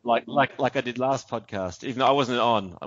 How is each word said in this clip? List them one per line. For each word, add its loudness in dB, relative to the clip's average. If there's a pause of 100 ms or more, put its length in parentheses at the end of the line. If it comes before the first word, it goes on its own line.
like, 2
like, 0
like -2
I 0
did -8
last -2
podcast, -8
even -6
though 2
I 6
wasn't 2
on 0 (100)